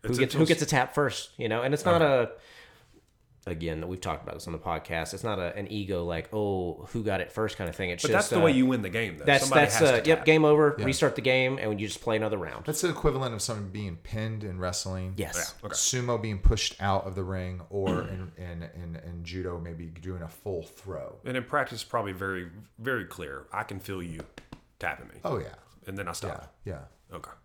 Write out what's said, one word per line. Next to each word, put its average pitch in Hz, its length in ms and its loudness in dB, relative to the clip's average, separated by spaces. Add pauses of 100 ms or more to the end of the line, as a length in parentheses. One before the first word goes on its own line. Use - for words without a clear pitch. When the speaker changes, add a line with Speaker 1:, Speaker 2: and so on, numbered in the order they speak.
Speaker 1:
who 110 60 -2
Speaker 2:
It's 123 100 2
Speaker 1:
gets, 127 140 2
who 143 60 2
Speaker 2:
until 160 80 8
Speaker 1:
gets 160 140 4
a 147 40 2
Speaker 2:
s- - 60 -2
Speaker 1:
tap 131 240 4
first, 139 420 0
you 117 120 -2
know? 113 120 0
And 135 120 2
it's 147 120 -2
not 170 160 6
Speaker 2:
Okay. 131 300 4 (1120)
Speaker 1:
a, - 40 -6
again, 82 320 -4
that 85 60 -6
we've 90 140 -8
talked 80 220 -4
about - 120 -10
this 78 120 -12
on 82 60 -6
the 80 60 -6
podcast. 82 540 -4
It's 98 100 -8
not 104 160 -2
a, 87 160 -4
an 101 160 -8
ego, 95 320 -2
like, 82 300 -4
"Oh, 92 580 -2
who 113 120 -4
got 98 180 0
it - 100 -6
first?" 107 260 -2
kind 90 120 -4
of 80 60 -8
thing. 92 140 -4
It's 87 140 -4
Speaker 2:
But - 80 0
Speaker 1:
just, - 20 6
Speaker 2:
that's 101 160 4
the 120 100 2
Speaker 1:
uh, 165 60 6
Speaker 2:
way 160 60 6
you 131 140 6
win 127 160 2
the 95 80 -6
game, 98 280 -4
though. 104 80 -10
Speaker 1:
that's, 139 200 6
Speaker 2:
Somebody 135 200 6
Speaker 1:
that's, 110 140 2
Speaker 2:
has 143 100 8
Speaker 1:
uh, 117 120 6
Speaker 2:
to 143 60 2
Speaker 1:
yep, 160 120 8
Speaker 2:
tap. - 60 -4
Speaker 1:
game 156 200 8
over, 151 320 8
Speaker 3:
Yeah. 104 80 -2
Speaker 1:
restart 135 300 4
the 131 60 -4
game, 131 380 4
and 107 200 0
you 104 80 -2
just - 140 -8
play 113 140 0
another 107 220 0
round. 80 280 -8
Speaker 3:
That's 151 160 -2
the 180 80 2
equivalent 131 440 0
of 101 80 -6
someone 104 280 -4
being 95 280 -6
pinned 110 460 -6
in 90 160 -8
wrestling. 92 580 -4
Speaker 1:
Yes. 87 440 -6
Speaker 2:
Yeah, 107 60 -10
okay. - 80 -6
Speaker 3:
Sumo 120 460 0
being 107 180 -4
pushed - 420 2
out 98 240 2
of 95 100 -8
the 95 80 -4
ring, 90 460 -6
or 92 340 0
in, 92 340 -8
in, 85 380 -10
in, 85 300 -10
in 85 180 -10
judo, 87 360 -6
maybe 82 260 -10
doing 85 360 -10
a 80 80 -8
full 87 340 -6
throw. - 520 -12 (100)
Speaker 2:
And 127 120 -6
in 120 60 -4
practice, 131 400 -4
probably 104 300 -2
very, 92 360 -4 (280)
very 113 280 -4
clear. 73 460 -12
I 104 120 -4
can 98 160 -10
feel 92 240 -8
you 80 160 -10 (600)
tapping - 280 -6
me. - 160 -20
Speaker 3:
Oh, 135 160 -2
yeah. - 160 -10 (320)
Speaker 2:
And 95 100 -8
then 95 100 -6
I 85 40 -6
stop. - 420 -8 (120)
Speaker 3:
Yeah, 95 80 -8 (380)
yeah. 85 60 -14
Speaker 2:
Okay. - 140 -14 (140)